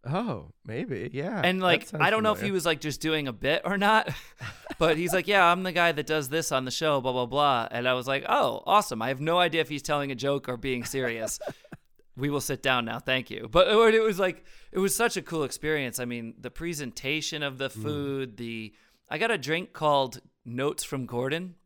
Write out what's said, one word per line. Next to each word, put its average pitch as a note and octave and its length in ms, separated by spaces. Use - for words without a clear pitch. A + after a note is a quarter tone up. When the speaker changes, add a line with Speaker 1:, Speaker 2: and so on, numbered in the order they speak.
Speaker 1:
Oh, C3+ 460
maybe, B2 460
yeah. F3 320
Speaker 2:
And, F#3 180
Speaker 1:
That F#3 40
Speaker 2:
like, E3+ 220
Speaker 1:
sounds D#3 160
Speaker 2:
I F3+ 80
don't A3 120
know G#3+ 80
if G#3 60
he G3+ 40
Speaker 1:
familiar. G3+ 120
Speaker 2:
was, F3 120
like, D#3+ 160
just D3+ 200
doing D#3 260
a B2 60
bit C3+ 320
or G3 120
not, G#3+ 320
<laughs> - 320
but D#3+ 200
he's F3 160
like, F3+ 140
"Yeah, F#3+ 240
I'm F#3 120
the F#3 80
guy E3+ 200
that D3 140
does D3+ 240
this D#3 220
on C3 140
the B2+ 60
show, D3 300
blah, C3 120
blah, B2 120
blah." B2+ 460
And B2 160
I B2+ 60
was B2+ 140
like, C3+ 220
"Oh, D3+ 360
awesome. F3+ 360
I A#2 80
have C3+ 120
no E3 180
idea E3 220
if C#3+ 80
he's D3 120
telling C#3+ 300
a C3 40
joke C#3 320
or B2+ 100
being B2 280
serious." A2+ 600
Speaker 1:
<laughs> - 40
Speaker 2:
We C3+ 140
will C#3+ 120
sit C3+ 200
down B2+ 240
now. A2+ 140
Thank C3 320
you. - 200
But F3 180
it, A3 260
it A3 60
was, G#3+ 180
like, F#3 260
it - 60
was F#3+ 180
such A#3 220
a E3 60
cool D#3+ 200
experience. C#3 560
I B2+ 60
mean, A#2 340
the B2 120
presentation D#3 880
of C#3 160
the C3+ 120
Speaker 1:
Mm. A2 120
Speaker 2:
food, C#3 560
the, A2+ 340
I D#3 80
got A3+ 140
a G#3 80
drink D#3+ 340
called C#3+ 480
Notes C3 380
from C3 240
Gordon. D3 480